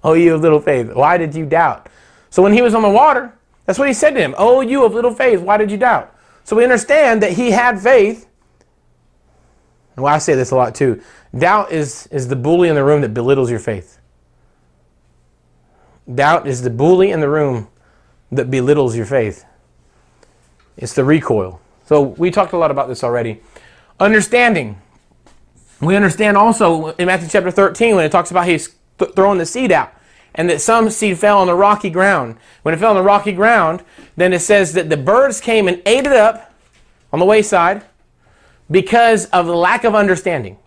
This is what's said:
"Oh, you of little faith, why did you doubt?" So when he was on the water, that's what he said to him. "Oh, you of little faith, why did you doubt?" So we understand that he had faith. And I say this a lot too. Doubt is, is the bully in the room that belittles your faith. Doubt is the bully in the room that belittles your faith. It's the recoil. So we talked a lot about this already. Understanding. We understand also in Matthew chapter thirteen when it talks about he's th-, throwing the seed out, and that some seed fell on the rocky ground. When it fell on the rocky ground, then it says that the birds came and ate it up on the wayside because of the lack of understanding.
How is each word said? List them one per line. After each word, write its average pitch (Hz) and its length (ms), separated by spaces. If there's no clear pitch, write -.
"Oh, 156 100
you 165 200
of 156 80
little 156 200
faith, 127 320
why 151 240
did 160 180
you 160 100
doubt?" 156 440
So - 120
when 202 120
he 240 80
was 233 120
on 226 80
the 214 80
water, 254 440
that's 185 120
what 277 100
he 262 60
said 294 220
to 233 60
him. 135 160
"Oh, 247 240
you 254 240
of 202 80
little 233 200
faith, 226 280
why 202 160
did 214 120
you 208 80
doubt?" 214 380
So - 120
we 226 80
understand 247 600
that 185 100
he 233 180
had 233 280
faith. 220 480
And 135 120
I 151 100
say 151 160
this 127 180
a 131 40
lot 127 180
too. 127 280
Doubt 185 340
is, 151 360
is 131 220
the 131 60
bully 165 320
in 156 80
the 139 80
room 147 180
that 110 120
belittles 123 380
your 117 80
faith. 104 400
Doubt 143 340
is 123 140
the 123 80
bully 180 420
in 165 80
the 147 100
room 139 380
that 127 180
belittles 131 460
your 113 100
faith. 110 400
It's - 160
the 139 100
recoil. 113 560
So 151 160
we 151 300
talked 185 220
a 180 40
lot 160 140
about 139 160
this 127 160
already. 117 380
Understanding. 208 840
We 175 140
understand 202 420
also 180 540
in 180 160
Matthew 185 220
chapter 185 220
thirteen 202 440
when 165 100
it 151 60
talks 175 200
about 175 160
he's 165 280
th-, - 140
throwing 190 240
the 165 60
seed 233 260
out, 147 220
and 170 140
that 151 120
some 226 280
seed 208 280
fell 208 220
on 185 80
the 175 80
rocky 202 340
ground. 165 480
When 160 100
it 160 40
fell 214 140
on 208 40
the 185 60
rocky 202 320
ground, 180 500
then 180 180
it 175 60
says 190 340
that 170 160
the 151 80
birds 214 440
came 220 260
and 175 180
ate 254 200
it 285 80
up 220 400
on 151 80
the 180 60
wayside 208 580
because 220 600
of 175 160
the 175 80
lack 180 280
of 214 120
understanding. 170 720